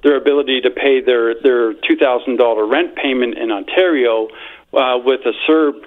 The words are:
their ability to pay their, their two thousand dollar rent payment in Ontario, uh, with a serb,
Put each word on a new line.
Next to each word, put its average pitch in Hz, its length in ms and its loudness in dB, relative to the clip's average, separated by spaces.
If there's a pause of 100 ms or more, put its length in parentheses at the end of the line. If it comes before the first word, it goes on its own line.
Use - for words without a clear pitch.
their 147 140 4
ability 131 460 0
to 123 100 0
pay 135 280 0
their, 117 440 0
their 120 300 2
two 156 220 -2
thousand 127 420 0
dollar 113 280 2
rent 156 300 -2
payment 127 420 -2
in 113 140 -4
Ontario, 117 800 0 (440)
uh, 127 320 0
with 131 220 2
a 110 60 -2 (120)
serb, 156 300 2 (120)